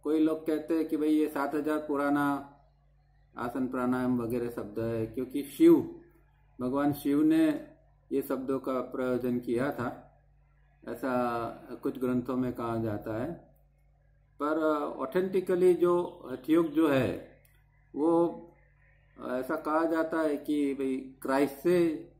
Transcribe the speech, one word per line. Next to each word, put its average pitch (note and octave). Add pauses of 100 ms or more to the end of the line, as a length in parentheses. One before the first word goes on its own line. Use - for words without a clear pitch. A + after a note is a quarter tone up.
कोई D3+
लोग D#3
कहते D#3
हैं D#3
कि D#3+
भाई D3+
ये D3+
सात C#3+
हजार D3+
पुराना C#3+ (800)
आसन B2
प्राणायाम B2+
वगैरह A#2
शब्द G#2+
है, A2+
क्योंकि C3
शिव, E3 (600)
भगवान C#3
शिव C#3+
ने D#3 (460)
ये C3+
शब्दों C3+
का C3
प्रयोजन B2
किया B2
था, - (680)
ऐसा A#2+ (360)
कुछ C3+
ग्रंथों B2+
में B2+
कहा A#2
जाता A2
है। E3 (1120)
पर D#3 (400)
ऑथेंटिकली F#3
जो F3 (100)
हठयोग D#3+
जो D3+
है A#2+ (680)
वो E3 (800)
ऐसा B2+
कहा D#3
जाता D#3+
है D3+
कि C#3+
भाई C3
क्राइस्ट C3+
से E3+ (120)